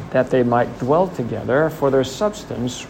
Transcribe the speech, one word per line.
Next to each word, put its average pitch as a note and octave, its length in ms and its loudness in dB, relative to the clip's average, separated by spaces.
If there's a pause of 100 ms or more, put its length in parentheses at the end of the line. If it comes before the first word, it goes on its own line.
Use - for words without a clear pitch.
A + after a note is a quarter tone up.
that B2+ 200 2
they C3 140 4
might A#2+ 340 2
dwell D#3 300 2
together, A#2+ 600 0
for C#3 200 0
their C3+ 140 4
substance B2+ 880 -4